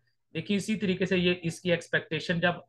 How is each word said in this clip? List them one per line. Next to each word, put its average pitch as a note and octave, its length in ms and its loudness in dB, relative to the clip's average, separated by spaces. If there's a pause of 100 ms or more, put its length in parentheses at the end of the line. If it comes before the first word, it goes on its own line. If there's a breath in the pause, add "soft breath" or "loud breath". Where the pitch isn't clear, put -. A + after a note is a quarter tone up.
(340)
देखिए D#3+ 220 -2
इसी G#3 200 -2
तरीके F#3 300 0
से F#3 100 2
ये F3+ 160 4 (120)
इसकी E3 260 -2
expectation E3 680 0
जब E3+ 280 2